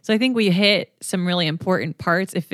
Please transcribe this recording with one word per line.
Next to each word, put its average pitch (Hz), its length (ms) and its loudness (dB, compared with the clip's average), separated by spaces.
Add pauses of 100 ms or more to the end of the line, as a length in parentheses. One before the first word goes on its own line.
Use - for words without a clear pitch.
So 220 140 0
I - 20 2
think 254 180 0
we 214 140 2
hit 202 500 2
some 180 280 -4
really 175 180 0
important 156 540 -2
parts. 185 340 -2
If, - 200 -6